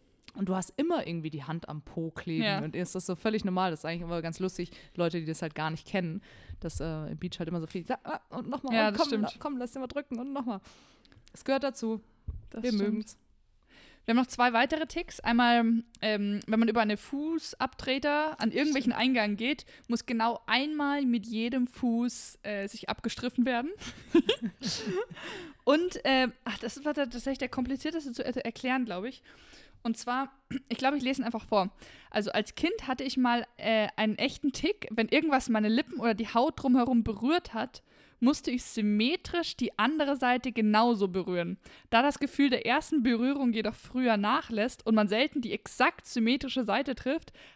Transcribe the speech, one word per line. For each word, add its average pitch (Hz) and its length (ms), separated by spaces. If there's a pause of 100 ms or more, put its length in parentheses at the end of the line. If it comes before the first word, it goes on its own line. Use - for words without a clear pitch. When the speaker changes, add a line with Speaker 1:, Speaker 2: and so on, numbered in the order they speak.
(360)
Speaker 1:
Und 190 120
du 190 60
hast 185 220
immer 320 320
irgendwie 165 220
die 151 120
Hand 165 260
am 151 140
Po 165 300
kleben 165 320
Speaker 2:
Ja. 202 180
Speaker 1:
und 156 140
ist 175 180
das 185 100
so 180 120
völlig 214 280
normal. 185 280
Das 151 80
ist - 40
eigentlich 170 180
immer 170 200
ganz 165 160
lustig, 180 320 (240)
Leute, 170 240
die 160 80
das 160 160
halt 160 140
gar 156 140
nicht 160 180
kennen, 180 340 (380)
dass, - 200
äh, 156 300
im 156 80
Beach 175 220
halt 165 80
immer 170 120
so 160 60
viel, 170 220
ja, 240 160
ah, - 160 (100)
und - 180
nochmal, 262 260
Speaker 2:
Ja, 220 140
Speaker 1:
und 208 60
Speaker 2:
das 214 80
Speaker 1:
komm, 294 60
Speaker 2:
stimmt. 226 160
Speaker 1:
la-, - 160
komm, 294 180
lass 247 140
den 269 100
mal 254 60
drücken 269 320
und 269 120
nochmal. 240 280 (720)
Es - 120
gehört 269 200
dazu. 226 360 (500)
Speaker 2:
Das 226 120
Speaker 1:
Wir 247 100
Speaker 2:
stimmt. 202 180
Speaker 1:
mögen's. 220 280 (840)
Speaker 2:
Wir 226 100
haben 254 80
noch 247 60
zwei 247 240
weitere 294 340
Ticks. - 340
Einmal, 233 640 (180)
ähm, 202 460
wenn 220 140
man 226 80
über 220 120
eine 214 160
Fußabtreter 294 1400
an 226 120
irgendwelchen 277 400
Eingang 226 440
geht, 247 300 (220)
muss 233 180
genau 233 400
einmal 285 580
mit 240 220
jedem 233 400
Fuß, 240 760
äh, 202 260
sich - 200
abgestriffen 240 580
werden. 254 240 (440)
<laughs> 294 360 (1120)
Und, 320 400
äh, 262 240 (160)
ach, - 140
das 254 260
war 294 100
ta-, 285 120
tatsächlich 254 320
der 254 100
komplizierteste 269 640
zu - 120
er-, 247 200
erklären, 254 400
glaub 190 200
ich. 262 180 (600)
Und 226 140
zwar, 262 340 (200)
<clears throat> - 180
ich 233 100
glaub, 269 160
ich 285 80
lese 262 200
ihn - 20
einfach 233 200
vor. 196 260 (400)
Also 214 220
als - 220
Kind 349 340
hatte 269 160
ich - 120
mal, 240 300 (100)
äh, 214 400
einen 214 220
echten 277 340
Tick, - 380
wenn 226 180
irgendwas 285 400
meine 214 200
Lippen 240 320
oder 226 140
die 214 140
Haut 277 340
drumherum 247 420
berührt 226 500
hat, 233 280 (400)
musste 277 280
ich 247 140
symmetrisch 226 920
die - 220
andere 285 380
Seite 247 360
genauso 214 560
berühren. 180 480 (320)
Da 226 140
das 285 160
Gefühl 285 320
der 240 160
ersten 277 360
Berührung 247 520
jedoch 220 200
früher 247 440
nachlässt 226 640
und 220 100
man 214 140
selten 254 320
die 233 120
exakt - 540
symmetrische 254 580
Seite 233 300
trifft, - 380 (240)